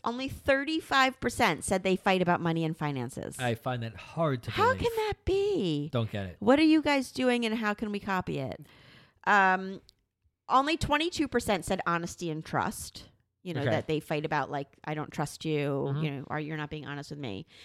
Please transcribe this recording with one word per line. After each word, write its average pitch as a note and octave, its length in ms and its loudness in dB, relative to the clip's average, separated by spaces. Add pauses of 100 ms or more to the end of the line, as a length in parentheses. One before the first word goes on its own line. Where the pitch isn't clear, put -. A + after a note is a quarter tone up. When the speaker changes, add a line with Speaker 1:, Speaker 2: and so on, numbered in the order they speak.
Speaker 1:
only B3 240 -4
thirty-five C4+ 920 2
percent A#3 440 2
said F#3+ 180 2
they F#3+ 140 4
fight F#3 260 4
about F3 180 4
money E3 240 0
and D#3+ 120 -2
finances. C3+ 600 -6
Speaker 2:
I A#2+ 160 2
find B2 280 -4
that G2 140 -8
hard D3 480 -2
to - 60 -6
Speaker 1:
How G4+ 140 2 (100)
Speaker 2:
believe. - 60 -4
Speaker 1:
can A#4 100 2 (180)
that G4 60 -2 (100)
be? D4 680 0
Speaker 2:
Don't A2+ 180 0
get G2+ 160 -4
it. F2 140 -12
Speaker 1:
What B3 180 6
are D#4+ 60 6
you D#4 180 6
guys C#4+ 300 0
doing A#3+ 320 0
and A3 120 0
how G#3+ 180 -2
can G#3+ 180 -6
we G3+ 80 -4
copy F3+ 380 -4
it? C3+ 280 -8 (600)
Um, F#3+ 540 4 (680)
only C#4 280 4
twenty-two D4 520 0
percent G#3+ 360 0
said F#3 220 -2
honesty E3+ 440 -2
and D#3 140 -6
trust. - 600 -4 (380)
You F3+ 100 -10
know, D3+ 80 -2
Speaker 2:
Okay. C#3 120 2
Speaker 1:
that C3+ 160 0
they D#3 120 0
fight D3+ 240 -4
about, D3 260 -2
like, C#3+ 180 -6 (160)
"I D#3 100 -6
don't D3+ 180 -6
trust - 320 -6
you," D3 240 0
Speaker 2:
Mm-hmm. C#3 340 -2
Speaker 1:
you D3+ 80 -2
know, C#3 180 -8
or, D3+ 120 -4
"You're D#3 160 -8
not D3+ 140 -8
being D#3 160 -10
honest C#3+ 240 -10
with D3 80 -10
me." A2 260 -8 (200)